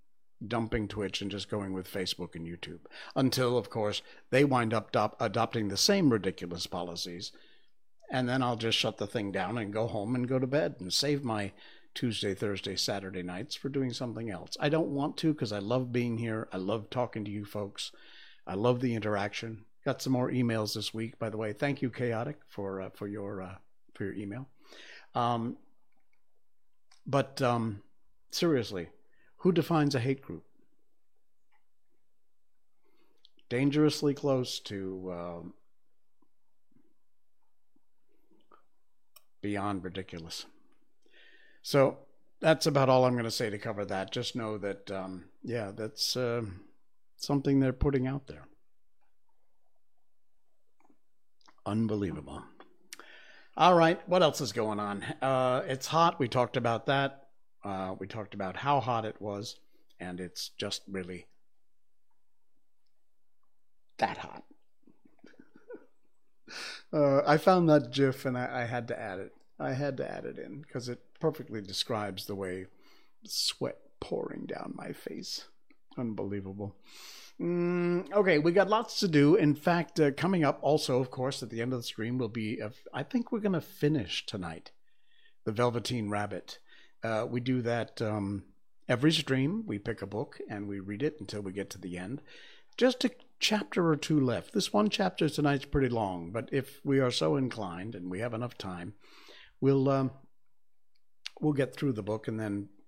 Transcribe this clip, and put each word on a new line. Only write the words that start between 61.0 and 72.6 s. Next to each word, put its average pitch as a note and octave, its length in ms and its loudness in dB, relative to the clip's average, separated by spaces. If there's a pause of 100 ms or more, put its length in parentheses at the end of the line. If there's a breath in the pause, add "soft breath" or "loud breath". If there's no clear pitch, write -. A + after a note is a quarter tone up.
that - 200 0
hot. - 260 -12 (2500 loud breath)
Uh, C#3+ 340 6
I D3+ 120 8
found F3+ 300 6
that D3 220 8
gif C3 340 2
and B2+ 140 -2
I, B2 240 -4
I - 40 0
had A#2+ 220 -4
to - 120 -4
add G2 180 -6
it. - 160 -10 (240)
I C#3 140 -2
had C3+ 240 -2
to - 120 -4
add - 160 -8
it - 140 -8
in C#3 260 -10
'cause B2+ 240 -8
it A#2+ 120 -8 (180)
perfectly A#2 420 -2
describes G2+ 640 -4
the G#2 100 -6
way F#2 300 -6 (580 soft breath)